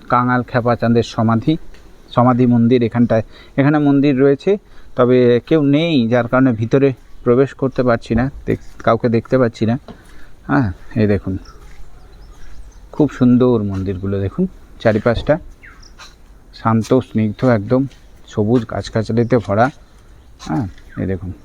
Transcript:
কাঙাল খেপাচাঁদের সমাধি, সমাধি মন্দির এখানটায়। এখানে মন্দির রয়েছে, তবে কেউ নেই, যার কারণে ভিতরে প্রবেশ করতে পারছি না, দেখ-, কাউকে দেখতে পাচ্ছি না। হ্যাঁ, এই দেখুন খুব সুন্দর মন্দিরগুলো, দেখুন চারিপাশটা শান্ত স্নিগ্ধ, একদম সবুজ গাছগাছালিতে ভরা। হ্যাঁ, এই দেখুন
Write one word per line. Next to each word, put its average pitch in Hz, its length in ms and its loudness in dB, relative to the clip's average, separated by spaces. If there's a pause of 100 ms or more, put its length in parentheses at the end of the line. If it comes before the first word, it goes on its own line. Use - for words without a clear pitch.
কাঙাল 123 340 0
খেপাচাঁদের 117 600 0
সমাধি, 113 540 -2 (580)
সমাধি 123 320 4
মন্দির 120 360 4
এখানটায়। 117 400 2 (340)
এখানে 147 220 2
মন্দির 139 420 2
রয়েছে, 143 360 2 (400)
তবে 123 500 4
কেউ 160 160 2
নেই, 143 460 2
যার 120 200 0
কারণে 127 240 2
ভিতরে 131 400 0 (320)
প্রবেশ 127 300 2
করতে 131 280 -2
পারছি 117 320 -2
না, 127 160 0 (160)
দেখ-, - 360 -6
কাউকে 117 260 2
দেখতে 117 300 0
পাচ্ছি 117 280 0
না। 117 120 0 (680)
হ্যাঁ, 127 260 0 (280)
এই 107 60 2
দেখুন 95 320 -2 (1500)
খুব 147 180 0
সুন্দর 123 520 2
মন্দিরগুলো, 98 580 -4
দেখুন 98 260 -4 (340)
চারিপাশটা 117 580 0 (1160)
শান্ত 113 400 0
স্নিগ্ধ, 110 500 -2
একদম 123 420 0 (420)
সবুজ 113 420 0
গাছগাছালিতে 113 680 -2
ভরা। 107 320 0 (720)
হ্যাঁ, 143 280 -6 (320)
এই 95 60 -4
দেখুন 92 260 -6 (120)